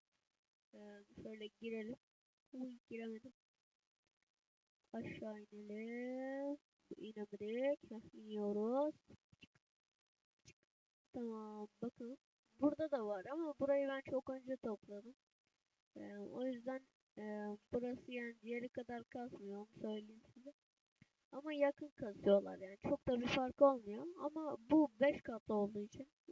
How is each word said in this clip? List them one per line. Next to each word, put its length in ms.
Ee, 300
şöyle 240
girelim. 500
Uy, 260
giremedim. 420
Aşağı 460
inelim. 1080
İnemedik. 920
Heh, 240
iniyoruz. 800
Tamam, 560
bakın. 360
Burada 300
da 160
var 180
ama 360
burayı 280
ben 120
çok 200
önce 260
topladım. 580
Ee, 220
o 280
yüzden, 340
e, 40
burası 400
yani 300
diğeri 260
kadar 360
kasmıyor, 540
onu 100
söyleyeyim 420
size. 180
Ama 200
yakın 360
kasıyorlar 720
yani. 180
Çok 200
da 120
bir 60
fark 360
olmuyor. 440
Ama 380
bu 200
beş 220
katlı 320
olduğu 260
için 280